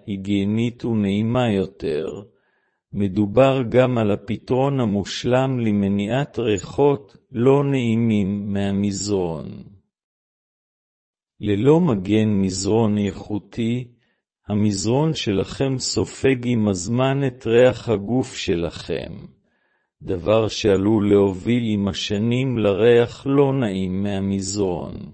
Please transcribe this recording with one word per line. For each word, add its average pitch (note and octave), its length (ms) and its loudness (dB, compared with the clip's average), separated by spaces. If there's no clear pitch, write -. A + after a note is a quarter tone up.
היגיינית G2+ 800 -2
ונעימה A2 680 0
יותר, E2+ 720 -4
מדובר G#2 760 2
גם B2 280 2
על G#2+ 140 2
הפתרון C3 680 -2
המושלם A#2+ 800 0
למניעת G#2 800 0
ריחות B2 800 0
לא C3+ 320 4
נעימים A2 920 0
מהמזרון. G2 1120 -2
ללא A2 400 2
מגן G#2+ 500 2
מזרון G2+ 680 0
איכותי, A2 880 -6
המזרון G#2+ 680 0
שלכם A#2+ 640 -2
סופג B2 680 -2
עם A2+ 200 2
הזמן B2 600 0
את B2+ 200 -8
ריח A#2+ 420 4
הגוף A2+ 460 -2
שלכם, - 800 -4
דבר G2+ 460 0
שעלול G2+ 640 2
להוביל G2+ 560 2
עם G#2 220 0
השנים A#2 720 -2
לריח A2+ 720 4
לא C#3 260 4
נעים F#2+ 500 -2
מהמזרון. G2 880 -4